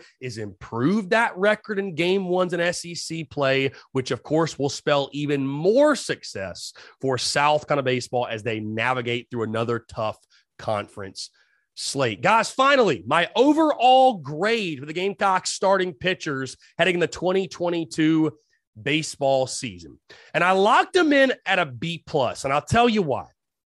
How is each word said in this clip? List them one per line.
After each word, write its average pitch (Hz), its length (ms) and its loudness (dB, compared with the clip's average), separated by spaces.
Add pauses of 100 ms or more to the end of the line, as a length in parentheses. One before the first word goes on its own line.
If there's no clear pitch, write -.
(200)
is 123 180 -10
improve 120 720 -2
that 220 280 0
record 208 420 -2
in 196 160 -6
game 185 300 0
ones 180 260 0
in 175 80 -4
S 170 240 -2
E 170 100 -12
C 165 300 -10
play, 135 480 0 (220)
which 131 180 -4
of 120 120 -4
course 160 360 0
will 139 80 0
spell 143 460 0
even 143 340 -2
more 214 480 2
success - 800 -10 (260)
for 131 180 0
South 147 480 0
Carolina 143 180 0
baseball 123 460 -2
as 110 140 -8
they 113 160 -4
navigate 120 720 -4
through 117 120 -4
another 110 360 -2
tough 107 380 -8 (400)
conference 101 720 -8 (460)
slate. 120 460 -2
Guys, 214 300 2
finally, 254 560 2
my 165 300 2
overall 262 800 6
grade 160 640 -4
for 143 40 -12
the 151 60 -12
Gamecocks 185 600 -2
starting 190 420 0
pitchers 147 640 -4 (200)
heading 175 180 4
in 175 40 0
the 160 80 2
twenty 185 400 -2
twenty-two 160 840 0 (480)
baseball 135 640 0
season. 87 500 -12 (360)
And 165 100 2
I 180 80 4
locked 220 400 4
them 330 220 4
in 269 180 6 (140)
at 190 120 0
a 175 80 0
B 147 400 -8
plus, 123 380 -2
and 135 100 0
I'll 147 80 2
tell 240 280 2
you 214 120 2
why. 120 260 -4 (380)